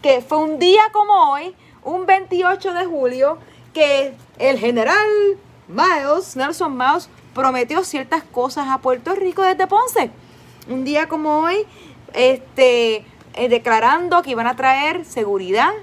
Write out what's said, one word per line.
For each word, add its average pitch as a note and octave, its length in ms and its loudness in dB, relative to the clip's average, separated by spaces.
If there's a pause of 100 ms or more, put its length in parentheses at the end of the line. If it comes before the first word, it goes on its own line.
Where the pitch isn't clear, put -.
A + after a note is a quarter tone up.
que C4 180 2
fue D4+ 180 -2
un D#4 200 -2
día F#4 240 4 (100)
como G4+ 380 4
hoy, D#4+ 240 -6 (300)
un F4+ 220 -6
veintiocho F#4 640 0
de F4+ 140 -4
julio, C#4 520 -2 (360)
que C#4 400 0 (240)
el C4 200 2
general A#3+ 480 0 (640)
Miles, D4+ 680 0
Nelson C#4+ 400 -4
Miles, C4+ 320 0 (260)
prometió C4 500 -2
ciertas C#4 380 -6
cosas C4+ 460 -6
a C4 100 -2
Puerto B3+ 360 -2
Rico F#4+ 280 -2
desde F#4 240 2
Ponce. A4 440 0 (580)
Un C4 160 -6
día D4 240 -2
como D#4 320 -2
hoy, F#4 260 0 (480)
este, B3 920 2 (300)
eh, A#3+ 140 -2
declarando B3 760 2
que C#4 80 -8
iban A#3 160 -4
a A#3+ 100 -2
traer C#4 480 0
seguridad G3+ 680 -2 (120)